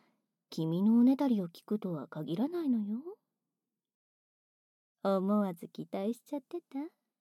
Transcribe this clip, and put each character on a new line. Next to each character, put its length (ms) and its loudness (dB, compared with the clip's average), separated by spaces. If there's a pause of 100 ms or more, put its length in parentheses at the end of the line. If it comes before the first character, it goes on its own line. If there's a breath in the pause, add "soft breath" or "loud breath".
(500)
君 340 0
の 160 6
お 40 8
ね 140 6
だ 100 0
り 140 2
を 80 -6
聞 160 -20
く 140 -2
と 120 -6
は 160 -6
限 300 -6
ら 100 0
な 160 -6
い 60 0
の 160 2
よ。 140 -4 (2000)
思 360 2
わ 140 0
ず 160 -14
期 200 -12
待 240 -4
し 120 -12
ち 100 -8
ゃ 40 -6
っ 20 -6
て 180 -10
た？ 200 -10 (420)